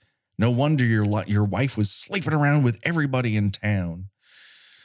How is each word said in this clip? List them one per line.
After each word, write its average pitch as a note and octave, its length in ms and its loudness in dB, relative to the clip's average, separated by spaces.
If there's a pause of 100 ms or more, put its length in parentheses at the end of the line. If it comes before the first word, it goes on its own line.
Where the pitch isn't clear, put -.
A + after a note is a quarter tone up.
(380)
No A#2 120 2
wonder C3 340 2
your A2+ 200 2
li-, G2+ 220 0
your G#2 180 2
wife G#2 320 -2
was G#2 140 0
sleeping D#3 420 -4
around D3 300 2
with A#2 220 0
everybody C3 520 -2
in G#2 140 0
town. F#2+ 560 -4 (800)